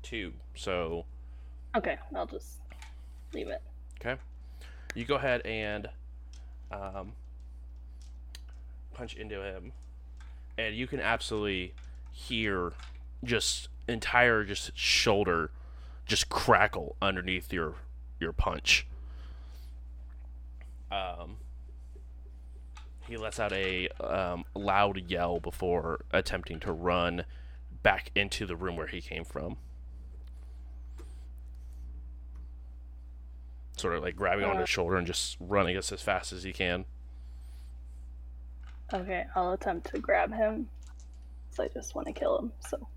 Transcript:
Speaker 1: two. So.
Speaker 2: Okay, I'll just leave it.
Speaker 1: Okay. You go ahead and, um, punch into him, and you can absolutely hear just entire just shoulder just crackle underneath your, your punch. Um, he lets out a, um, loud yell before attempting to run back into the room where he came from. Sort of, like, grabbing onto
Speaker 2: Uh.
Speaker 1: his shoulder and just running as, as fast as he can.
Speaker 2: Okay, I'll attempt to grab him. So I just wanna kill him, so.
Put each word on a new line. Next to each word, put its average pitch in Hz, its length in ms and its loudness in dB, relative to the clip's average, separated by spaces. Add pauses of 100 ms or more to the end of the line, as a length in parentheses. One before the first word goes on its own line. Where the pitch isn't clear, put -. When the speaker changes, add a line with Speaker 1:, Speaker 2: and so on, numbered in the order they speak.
Speaker 1:
two. 92 300 -4 (200)
So. 85 520 0 (680)
Speaker 2:
Okay, - 220 2 (180)
I'll 175 120 0
just - 320 -10 (720)
leave - 160 -4
it. - 120 -4 (380)
Speaker 1:
Okay. 127 220 -2 (720)
You 117 120 -2
go 139 100 4
ahead 123 300 4
and, 107 440 0 (800)
um, 98 420 -6 (1800)
punch 117 220 -8
into 107 280 -4
him, 95 300 -6 (880)
and 110 160 2
you 123 120 0
can 139 120 -2
absolutely 104 720 4 (380)
hear 98 600 2 (500)
just - 440 2 (220)
entire 117 560 6
just - 320 -4
shoulder 92 760 6 (540)
just - 240 4
crackle - 720 8
underneath 92 500 2
your, 80 240 0 (440)
your 82 120 2
punch. - 560 4 (2000)
Um, 90 480 -2 (1700)
he 117 120 -8
lets 110 220 -2
out 104 120 6
a, 92 380 4 (100)
um, 87 540 2
loud 98 580 6
yell 87 300 4
before 82 680 2
attempting - 500 2
to 98 100 0
run 87 540 4 (580)
back 98 320 6
into 101 300 4
the 87 100 0
room 87 220 0
where 78 100 -2
he 87 140 -4
came 82 240 -6
from. - 320 -4 (4000)
Sort 85 200 4
of, 76 80 0
like, 85 120 0
grabbing 98 300 6
onto 95 120 6
Speaker 2:
Uh. 92 40 4
Speaker 1:
his 90 80 2
shoulder 90 280 4
and 87 100 4
just - 320 0
running 90 360 6
as, 95 160 0
as 95 100 -6
fast 92 320 2
as 90 100 -8
he 95 100 -4
can. 92 320 2 (2000)
Speaker 2:
Okay, 185 320 0 (100)
I'll 180 180 6
attempt 175 380 0
to 302 80 -2
grab - 340 6
him. 220 360 2 (840)
So - 120 0
I - 60 2
just - 260 -6
wanna - 180 -4
kill - 260 4
him, 233 200 -2
so. - 380 -4